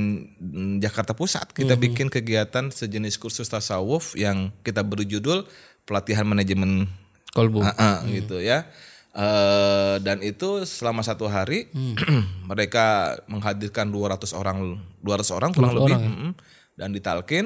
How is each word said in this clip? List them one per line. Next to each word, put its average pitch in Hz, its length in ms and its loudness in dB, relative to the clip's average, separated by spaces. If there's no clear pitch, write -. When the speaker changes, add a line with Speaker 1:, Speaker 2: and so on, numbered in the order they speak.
Speaker 1:
Jakarta 107 320 -2
Pusat. - 400 -4
Kita 131 240 2
Speaker 2:
Hmm. 120 60 0
Speaker 1:
bikin 123 260 2
kegiatan 113 640 0
sejenis 107 480 -4
kursus 117 260 -8
tasawuf 107 720 -2
yang 98 320 0
kita 107 180 -2
beri 101 240 -2
judul 113 400 -2
pelatihan 104 400 0
manajemen 95 640 2
Speaker 2:
Kolbu. 110 300 4
Speaker 1:
Heeh, 104 400 4
Speaker 2:
Hmm. 117 100 -6
Speaker 1:
gitu 98 300 -4
ya. 123 240 2
Eh, 101 880 4
dan 98 240 -2
itu 185 400 -4
selama 117 400 -4
satu 110 240 -2
hari 101 420 -2
Speaker 2:
Hmm. 131 300 -4
Speaker 1:
<clears throat> 95 480 0
mereka 101 800 0
menghadirkan 104 640 -4
dua 101 240 -2
ratus 95 160 -6
orang, 95 480 -4
dua 202 200 0
ratus 202 160 -2
orang - 160 0
kurang 123 240 6
Speaker 2:
Dua 131 80 4
ratus 135 80 6
Speaker 1:
lebih, 127 80 6
Speaker 2:
orang - 20 0
ya? 113 160 0
Speaker 1:
mm-mm. 156 160 -6
Dan - 180 -10
ditalkin, 98 560 -2